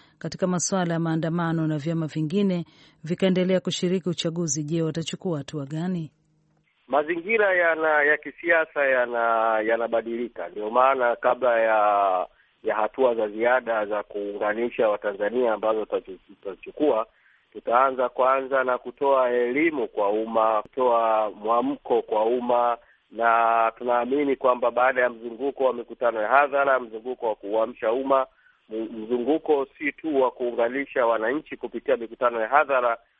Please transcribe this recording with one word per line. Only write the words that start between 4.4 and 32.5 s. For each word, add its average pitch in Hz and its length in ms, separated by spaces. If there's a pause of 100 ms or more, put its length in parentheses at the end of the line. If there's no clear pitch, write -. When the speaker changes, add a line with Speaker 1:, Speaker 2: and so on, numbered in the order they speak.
Speaker 1:
Je, 165 180
watachukua 160 560
hatua 139 280
gani? 165 460 (760)
Speaker 2:
Mazingira 175 640
yana, 160 480
ya 147 140
kisiasa 156 680
yana-, 117 840
yanabadilika. 113 800
Ndio 104 220
maana 127 460
kabla 123 440
ya, 104 680 (360)
ya 107 140
hatua 117 380
za 110 140
ziada 113 580
za 104 160
kuunganisha 104 840
Watanzania 104 640
ambazo 107 320
tutachu-, 95 340 (240)
tutachukua, 113 640 (460)
tutaanza 123 560
kwanza 131 560
na 127 140
kutoa 131 520
elimu 123 580
kwa 101 220
umma, 110 520
kutoa 113 680
mwamko 117 720
kwa - 220
umma, 120 540 (320)
na 113 680
tunaamini 123 580
kwamba 123 340
baada 127 320
ya 123 80
mzunguko 120 540
wa 127 100
mikutano 117 480
ya 107 60
hadhara, 139 520
mzunguko 117 480
wa 107 60
kuamsha 110 580
umma, 135 340 (420)
mu-, 110 240
mzunguko 131 720 (120)
si 143 140
tu 147 300
wa 123 80
kuunganisha 123 760
wananchi 117 500
kupitia 120 400
mikutano 117 440
ya 110 80
hadhara, 131 500 (220)